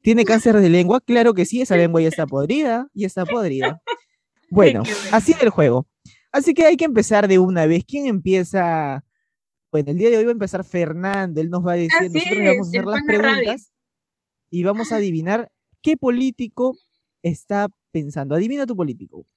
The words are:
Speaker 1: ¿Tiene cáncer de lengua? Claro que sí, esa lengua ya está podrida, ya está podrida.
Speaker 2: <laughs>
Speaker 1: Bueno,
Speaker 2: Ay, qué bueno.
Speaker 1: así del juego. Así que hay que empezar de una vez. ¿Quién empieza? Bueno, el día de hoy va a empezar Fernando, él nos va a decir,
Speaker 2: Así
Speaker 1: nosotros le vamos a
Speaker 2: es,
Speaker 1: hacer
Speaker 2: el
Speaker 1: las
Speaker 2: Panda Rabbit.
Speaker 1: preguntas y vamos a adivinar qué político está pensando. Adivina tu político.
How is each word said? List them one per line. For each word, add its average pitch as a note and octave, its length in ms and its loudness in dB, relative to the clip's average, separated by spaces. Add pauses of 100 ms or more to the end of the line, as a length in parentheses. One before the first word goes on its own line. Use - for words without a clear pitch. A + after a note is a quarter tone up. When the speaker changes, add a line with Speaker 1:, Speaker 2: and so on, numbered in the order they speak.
Speaker 1:
¿Tiene A3+ 240 4
cáncer A3 340 4
de F#3 100 6
lengua? F3+ 320 4
Claro A#3 320 2
que F3+ 120 0
sí, B3 160 -4
esa G#3 160 0
lengua E3+ 240 2
ya D#3+ 80 2
está D#3+ 180 -4
podrida, A#3 680 -2
ya G3 140 -6
está F#3 180 -6
podrida. E3 600 -4
Speaker 2:
<laughs> - 240 -10 (400)
Speaker 1:
Bueno, F3+ 360 4
Speaker 2:
Ay, G#3+ 60 -8
qué G3+ 80 -8
bueno. G#3 180 0
Speaker 1:
así D#4+ 160 2
del C#4 160 2
juego. C#3 380 2 (440)
Así C#4+ 220 0
que D#4+ 140 4
hay E4 100 6
que E4 80 -2
empezar G#3+ 420 2
de F#3+ 120 6
una F#3 260 2
vez. E3+ 220 2
¿Quién C#4+ 180 -6
empieza? F3 1000 -2 (680)
Bueno, D3 180 -2
el D#3+ 80 -2
día A3 140 2
de A3+ 60 2
hoy A3 80 2
va A#3+ 40 0
a A#3+ 40 -2
empezar G3 300 -6
Fernando, F3 800 -4
él E3 80 -4
nos F3+ 160 -4
va F3 60 -2
a F3 40 0
decir, E3+ 240 -2
Speaker 2:
Así F#4 140 -2
Speaker 1:
nosotros F4 240 -2
le G#3 120 0
vamos - 80 2
a - 40 -4
Speaker 2:
es, F#3 60 -6
Speaker 1:
hacer - 140 -4
Speaker 2:
el - 40 -6
Speaker 1:
las G#3 140 -4
Speaker 2:
Panda D4 180 -2
Rabbit. C#4 220 2
Speaker 1:
preguntas A#3 320 -6 (800)
y F3 120 -4
vamos G#3 280 -4
a A3+ 60 -4
adivinar F#3+ 540 -4 (300)
qué D#4 160 0
político B3 800 -4 (460)
está G3+ 440 -4 (240)
pensando. D3 440 -6
Adivina B3 320 -2
tu A#3+ 80 -6
político. - 500 -8 (120)